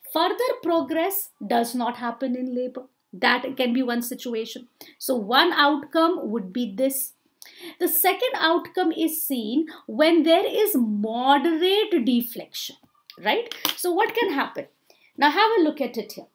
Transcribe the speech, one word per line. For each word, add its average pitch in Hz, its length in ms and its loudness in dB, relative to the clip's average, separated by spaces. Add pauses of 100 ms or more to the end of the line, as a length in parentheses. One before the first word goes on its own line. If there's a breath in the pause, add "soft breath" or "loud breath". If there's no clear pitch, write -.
(120)
Further 392 400 0 (120)
progress 330 640 0 (160)
does 240 300 0
not 240 220 -2
happen 247 380 -4
in 254 200 -6
labor. 254 300 -6 (280)
That 247 420 0
can 247 160 0
be 254 120 0
one 240 180 -2
situation. 233 680 -8 (300 loud breath)
So - 180 -2
one 247 380 2
outcome 294 800 2
would 190 200 -4
be 220 240 -4
this. 269 380 -2 (640 loud breath)
The 349 80 0
second 403 480 0
outcome 320 560 0
is 320 340 -2
seen 254 420 -2 (200 loud breath)
when 302 360 4
there 330 220 4
is 403 300 0
moderate 269 1300 2
deflection, - 680 -4 (480)
right? 392 300 -2 (220 loud breath)
So 349 160 -4
what 415 220 0
can 427 200 0
happen? 226 340 -6 (500 soft breath)
Now 285 140 4
have 427 260 2
a 359 60 4
look - 180 0
at 240 160 -4
it 208 160 -8
here. - 220 -16